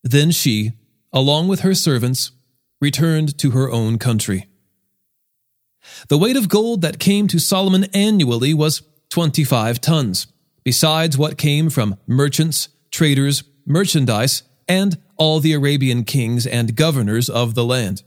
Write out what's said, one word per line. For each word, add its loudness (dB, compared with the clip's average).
Then 2
she, 0
along 2
with -2
her 0
servants, -2
returned 0
to 0
her 0
own 0
country. -2
The 2
weight 2
of 0
gold 0
that -4
came 2
to 0
Solomon 0
annually 2
was 0
twenty-five 0
tons, -2
besides 0
what -2
came 0
from -2
merchants, 0
traders, 0
merchandise, 0
and 0
all 2
the 2
Arabian 0
kings -2
and -2
governors 0
of -2
the 0
land. -2